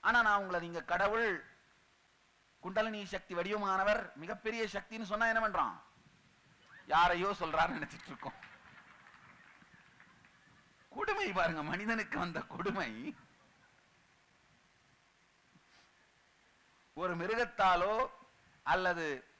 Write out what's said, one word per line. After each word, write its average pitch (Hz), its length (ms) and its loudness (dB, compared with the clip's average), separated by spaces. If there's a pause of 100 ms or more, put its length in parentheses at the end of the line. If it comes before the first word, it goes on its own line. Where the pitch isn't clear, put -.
ஆனா 233 220 4
நான் 208 160 4
உங்களை, 185 220 0
நீங்க 170 240 -6
கடவுள், 202 720 0 (1040)
குண்டலினி 208 420 -2
சக்தி 185 300 -8
வடிவமானவர், 196 800 0
மிகப்பெரிய 214 500 -6
சக்தின்னு 214 380 -8
சொன்னா 214 240 0
என்ன 226 220 2
பண்றோம்? 143 360 -2 (1000)
யாரையோ 175 440 4
சொல்றாருன்னு 170 480 0
நினைச்சிட்டு 156 280 -10
இருக்கோம். - 380 -12 (2500)
கொடுமை 403 440 -2
பாருங்க, 170 300 2
மனிதனுக்கு 208 560 -2
வந்த 165 220 -4
கொடுமை. 170 760 -6 (3750)
ஒரு 175 220 -2
மிருகத்தாலோ 208 880 2 (560)
அல்லது 170 640 0 (160)